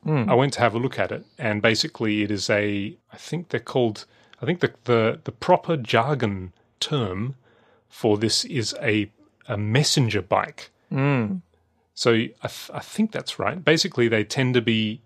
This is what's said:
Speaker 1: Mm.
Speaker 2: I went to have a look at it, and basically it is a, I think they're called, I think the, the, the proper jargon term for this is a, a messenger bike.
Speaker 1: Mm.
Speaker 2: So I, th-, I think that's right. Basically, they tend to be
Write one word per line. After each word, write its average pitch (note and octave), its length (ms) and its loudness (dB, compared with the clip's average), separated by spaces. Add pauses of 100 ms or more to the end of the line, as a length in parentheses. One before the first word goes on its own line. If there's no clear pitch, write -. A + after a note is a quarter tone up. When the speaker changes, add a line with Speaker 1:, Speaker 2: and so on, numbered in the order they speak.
Speaker 1:
Mm. D3 240 0
Speaker 2:
I A#2 60 6
went C3 180 4
to - 80 -6
have A2 140 4
a A#2 40 0
look B2+ 200 -4
at F#2+ 120 0
it, F#2 140 -10 (140)
and G#2+ 240 -2
basically A2 580 0
it G2+ 80 -2
is G2+ 220 -4
a, G#2 440 -2 (160)
I - 60 -20
think - 320 -10
they're B2 100 -4
called, A#2+ 460 -2 (360)
I A#2 60 -8
think F3 140 -2
the, - 120 0 (120)
the, A#2 380 2
the - 80 -10
proper - 460 2
jargon A2+ 760 0 (280)
term A#2 560 -4 (540)
for G#2+ 280 2
this A2 280 0
is A#2+ 360 -4
a, G#2+ 300 0 (360)
a A#2+ 100 -4
messenger G#2+ 640 2
bike. - 500 -2 (200)
Speaker 1:
Mm. C3 500 0 (520)
Speaker 2:
So A#2+ 200 2
I, - 340 -2
th-, - 260 -12
I C#3+ 60 -8
think - 320 -2
that's - 260 -8
right. C#3+ 260 -4
Basically, D3+ 440 2
they A2 160 2
tend B2+ 320 0
to B2 60 4
be A2 440 0